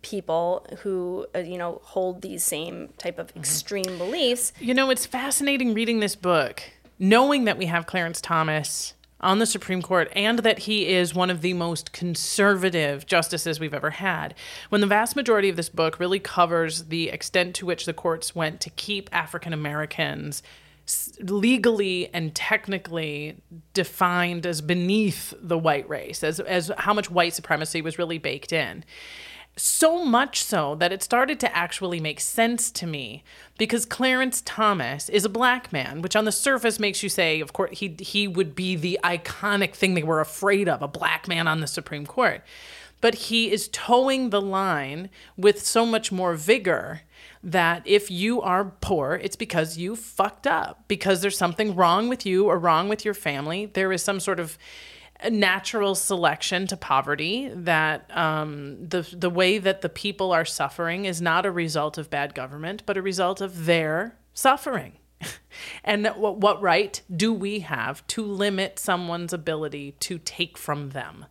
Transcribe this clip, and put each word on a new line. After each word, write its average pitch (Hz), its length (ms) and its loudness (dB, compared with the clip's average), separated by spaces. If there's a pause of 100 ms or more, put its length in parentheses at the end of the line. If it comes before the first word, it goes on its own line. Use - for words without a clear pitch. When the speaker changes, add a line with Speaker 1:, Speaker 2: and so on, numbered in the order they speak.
Speaker 1:
people 175 640 -2 (140)
who, 185 540 -4
uh, - 60 -2
you 175 180 -8
know, 175 260 -6
hold 185 380 -4
these 185 220 -6
same - 440 -6 (100)
type 175 200 -8
of 165 100 -10
Speaker 2:
Mm-hmm. 165 120 -16
Speaker 1:
extreme 185 580 -4
beliefs. 240 600 0
Speaker 2:
You 254 140 0
know, 269 160 4
it's 254 160 0
fascinating 262 680 0
reading 226 260 2
this 202 160 0
book, 165 460 2 (360)
knowing 247 460 6
that 208 140 2
we 180 80 -2
have 165 200 0
Clarence 170 340 -2
Thomas 156 760 0 (280)
on 190 160 4
the 226 80 4
Supreme 185 360 -2
Court 175 340 2
and 220 240 2
that 214 200 4
he 208 280 0
is 180 260 2
one 180 140 2
of 175 140 -2
the 185 100 0
most 170 400 -4
conservative 175 1120 2
justices 160 540 0
we've 151 140 -4
ever 147 160 -2
had, 160 440 -4 (360)
when 208 100 4
the 202 60 4
vast 214 280 4
majority 220 360 4
of 170 60 -2
this 165 120 -4
book 160 320 0
really 180 180 0
covers 170 680 2
the 165 240 -2
extent 180 460 0
to 190 100 -6
which 175 180 -2
the 170 80 -4
courts 165 420 -4
went 165 280 -2
to - 80 -6
keep 202 420 -6
African 170 400 -4
Americans 151 880 -4 (460)
s-, - 320 -4
legally 202 960 2
and 160 200 -4
technically 165 1000 -4 (380)
defined 175 720 2
as 156 160 -2
beneath 180 760 0
the 170 200 -2
white 156 280 2
race, - 380 -8
as, 160 160 -2
as 180 380 -2
how 208 160 2
much 208 160 0
white 175 240 4
supremacy 156 480 -2
was 160 160 -4
really 165 180 -2
baked 147 380 -4
in. 147 300 -2 (720)
So 339 500 4
much 254 360 2
so 156 340 0
that 175 160 2
it 190 100 -4
started 254 380 2
to 240 140 0
actually 175 460 -2
make 156 200 -4
sense 233 500 0
to - 160 -6
me, 139 380 -8 (340)
because 226 260 0
Clarence 254 640 0
Thomas 156 640 0
is 196 140 4
a 220 40 2
black 247 440 0
man, 151 300 -4
which 180 140 -4
on 220 80 4
the 214 80 0
surface 240 460 2
makes 208 240 -2
you 202 80 -4
say, 160 300 2
of 147 120 -6
course, 180 260 -2
he, 185 200 -6
he 202 300 0
would 165 260 0
be 185 220 -2
the 175 280 -2
iconic 185 720 0
thing 190 200 2
they 160 100 0
were 156 160 2
afraid 196 480 2
of, 135 140 0
a 143 60 -4
black 160 400 -2
man 165 200 0
on 160 120 2
the 151 60 -4
Supreme 147 400 -8
Court. - 360 0 (600)
But 226 140 6
he 226 340 0
is 208 180 -2
towing 262 600 2
the 202 100 2
line 185 720 -2 (260)
with 202 300 4
so 226 180 4
much 220 280 0
more 185 220 0
vigor 175 680 0 (400)
that 170 420 2
if 202 260 4
you 208 300 0
are 190 240 2 (160)
poor, 156 420 0
it's - 140 -6
because 165 400 -2
you 180 200 -6
fucked - 500 -2
up, - 400 -2
because 190 360 2
there's 196 140 0
something 190 380 0
wrong 185 340 4
with 254 160 -4
you 190 220 4
or 180 120 4
wrong 170 300 4
with 214 160 -2
your 208 100 0
family. 160 520 -4
There 190 260 0
is 180 100 -2
some 196 180 0
sort 185 200 -2
of 160 160 -6 (720)
natural 196 640 2
selection 180 720 0
to 190 120 -4
poverty, 151 760 0
that, 156 640 0
um, 151 720 -2
the, 180 140 -2 (100)
the 175 160 -2
way 185 300 4
that 190 240 0
the 165 80 -4
people 190 420 -2
are 165 140 4
suffering 170 580 -4
is 175 160 -4
not 175 240 2
a 202 60 2
result 160 480 -2
of 147 100 -10
bad 143 260 -4
government, 151 520 -8
but 202 100 -2
a 185 60 -2
result 185 400 0
of 180 240 -6
their 170 500 2 (180)
suffering. 262 580 2 (280)
<laughs> 160 60 -10 (580)
And 208 220 0
that - 120 -2
what, 208 200 0
what 202 240 4
right 196 400 2 (120)
do 214 200 4
we 202 260 -4
have 143 480 -6
to - 160 -4
limit 196 540 -2
someone's 175 540 -2
ability 151 680 -6
to 175 180 -6
take - 380 -6
from 147 340 -6
them 131 400 -10